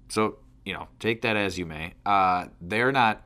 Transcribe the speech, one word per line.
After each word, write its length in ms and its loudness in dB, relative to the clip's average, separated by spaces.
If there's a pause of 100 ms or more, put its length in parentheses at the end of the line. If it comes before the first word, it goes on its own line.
So, 300 -2 (260)
you 80 -6
know, 140 -10 (120)
take 220 -2
that 160 0
as 200 -2
you 80 -4
may. 280 -10 (120)
Uh, 420 2 (120)
they're 320 0
not 340 2